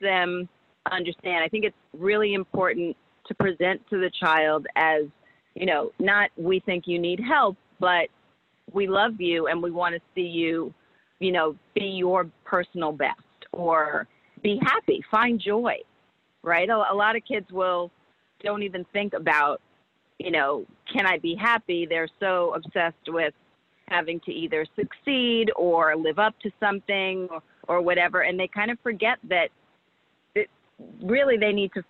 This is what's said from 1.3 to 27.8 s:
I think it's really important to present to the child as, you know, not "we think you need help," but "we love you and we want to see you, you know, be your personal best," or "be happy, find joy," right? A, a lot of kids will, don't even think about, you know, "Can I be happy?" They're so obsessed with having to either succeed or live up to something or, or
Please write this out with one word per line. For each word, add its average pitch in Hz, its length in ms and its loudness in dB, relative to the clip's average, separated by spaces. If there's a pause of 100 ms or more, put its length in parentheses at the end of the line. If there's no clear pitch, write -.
I 160 60 0
think 214 160 -2
it's 202 120 -4 (220)
really 202 360 2
important 180 600 -2 (300)
to - 80 -12
present 190 460 0 (100)
to 208 80 -2
the 180 120 0 (100)
child 156 460 2 (100)
as, 156 260 4 (520)
you 185 120 -4
know, 165 320 0
not 202 380 2
"we 180 240 0
think 180 260 -4
you 175 120 -2
need 175 200 -2
help," 240 380 2 (240)
but 175 280 2 (640)
"we 196 140 0
love 202 340 0
you 170 260 0
and 165 160 0
we 175 80 -2
want 170 240 -2
to 170 60 -8 (140)
see 175 140 -2
you, 165 440 -2 (480)
you 185 120 0
know, 160 240 0 (180)
be 196 120 0
your 180 420 0 (160)
personal 175 480 -2
best," 143 260 -4 (340)
or 151 540 0 (360)
"be 208 200 0
happy, - 480 0
find 233 300 4
joy," 208 360 0 (680)
right? 170 260 2
A, 220 240 2
a - 20 0
lot 214 220 4
of 226 80 -4
kids 214 260 -6
will, 180 400 0 (540)
don't 208 180 -2
even 185 300 -6
think 202 220 -2
about, 151 480 0 (560)
you - 120 -6
know, 143 360 0 (260)
"Can 196 140 0
I 185 120 2
be 165 160 -4
happy?" 208 520 -2
They're 165 220 -2 (120)
so 180 340 0
obsessed 165 540 -4
with 160 240 -2 (560)
having 170 300 -2
to 170 140 -8
either 160 420 -4
succeed 233 800 0
or 165 400 4
live 160 240 0
up 214 220 2
to 214 180 -6
something 190 720 -2
or, 165 100 -10 (280)
or 175 120 2